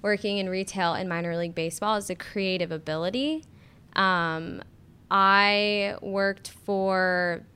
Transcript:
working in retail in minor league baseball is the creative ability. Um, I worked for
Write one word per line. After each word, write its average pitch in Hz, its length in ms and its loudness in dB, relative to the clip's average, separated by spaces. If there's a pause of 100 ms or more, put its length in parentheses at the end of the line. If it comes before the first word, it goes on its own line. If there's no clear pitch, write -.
working 202 360 0
in 190 100 -2
retail 190 460 0
in 185 140 -4
minor 170 280 -2
league 170 180 -4
baseball 170 420 -2
is 202 100 -4
the 185 80 -4
creative 185 560 -2
ability. 185 720 -2 (540)
Um, 170 640 0 (480)
I 202 920 4
worked 196 460 -2
for 185 920 0 (140)